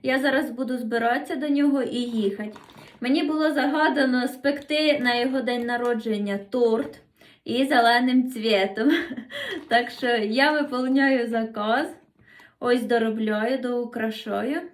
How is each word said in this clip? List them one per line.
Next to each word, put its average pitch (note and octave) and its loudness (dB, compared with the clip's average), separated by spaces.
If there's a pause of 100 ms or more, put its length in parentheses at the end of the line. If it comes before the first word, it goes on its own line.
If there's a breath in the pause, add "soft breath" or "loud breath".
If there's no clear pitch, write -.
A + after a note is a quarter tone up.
Я C4 0
зараз C4+ 0
буду B3+ -4
збиратися A#3 -2
до D4 -4
нього C#4+ 2
і A#3+ -4
їхати. G#3+ -2 (480 loud breath)
Мені C4+ 2
було D#4 0
загадано C4+ 2
спекти D4 0
на B3 0
його B3+ 0
день A#3+ -2
народження A3+ -2
торт A3+ 0 (460 soft breath)
із C4 0
зеленим B3 4
цвітом. A3 2 (380)
<laughs> C5+ -10
Так A#3+ 2
що - -6 (100)
я A#3 2
виповняю C4+ 2
заказ. A3+ -2 (720 loud breath)
Ось B3 2
доробляю, A3 0
доукрашаю. A#3 -4 (120)